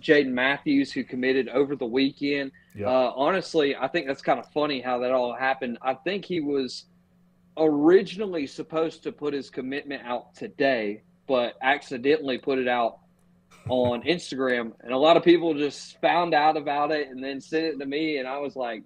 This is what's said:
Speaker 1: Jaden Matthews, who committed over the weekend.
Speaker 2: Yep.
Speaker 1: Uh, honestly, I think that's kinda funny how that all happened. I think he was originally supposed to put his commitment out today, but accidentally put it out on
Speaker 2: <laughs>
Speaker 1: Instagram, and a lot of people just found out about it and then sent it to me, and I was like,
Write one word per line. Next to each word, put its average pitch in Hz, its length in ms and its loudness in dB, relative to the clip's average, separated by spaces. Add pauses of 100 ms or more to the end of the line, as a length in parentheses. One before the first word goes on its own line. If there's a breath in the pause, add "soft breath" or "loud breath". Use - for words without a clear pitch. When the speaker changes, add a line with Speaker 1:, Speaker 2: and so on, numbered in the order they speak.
Speaker 1:
Jaden 147 280 4
Matthews, 139 640 0
who 135 100 -4
committed 127 460 0
over 139 260 0
the 131 120 -6
weekend. 139 640 -2 (240 soft breath)
Speaker 2:
Yep. 101 100 -6
Speaker 1:
Uh, 127 300 2
honestly, 151 580 0
I 131 140 -4
think 160 180 -4
that's 135 160 -6
kinda 131 220 0 (100)
funny 147 260 -2
how 123 200 -2
that 123 100 0
all 123 240 0
happened. 127 480 -2
I 131 120 -2
think 180 300 -6
he 170 160 -4
was 139 440 -4 (720)
originally 170 880 4
supposed 160 560 -4
to 143 100 -8
put 147 220 -6
his 135 160 -6
commitment 135 560 -8
out 120 300 -8
today, 110 680 -2 (240)
but 123 360 0
accidentally 139 760 0
put 131 220 -2
it 123 80 0
out 120 300 0 (720)
on 123 340 0
Speaker 2:
<laughs> - 20 -12
Speaker 1:
Instagram, 127 760 -2
and 120 120 -8
a 127 40 0
lot 156 200 6
of 170 80 2
people 170 280 6
just 143 480 -6
found 165 320 2
out 156 240 4
about 147 360 -2
it 147 160 -2
and 127 140 -12
then 135 180 -8
sent 160 240 -2
it 151 140 -4
to 139 80 -8
me, 151 320 -2
and 127 100 -6
I 135 100 -6
was 139 180 -8
like, 117 300 -6